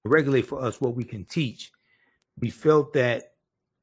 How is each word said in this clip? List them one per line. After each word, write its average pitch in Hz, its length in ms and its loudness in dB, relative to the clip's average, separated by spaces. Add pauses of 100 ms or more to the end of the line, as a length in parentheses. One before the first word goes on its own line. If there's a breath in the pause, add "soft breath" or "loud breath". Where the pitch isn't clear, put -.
regulate 135 420 2
for 139 160 -10
us 120 180 -6
what 120 160 -4
we 123 80 -4
can 107 220 -12
teach. - 460 -6 (680)
We - 140 -4
felt 151 420 2
that 123 400 -2 (500)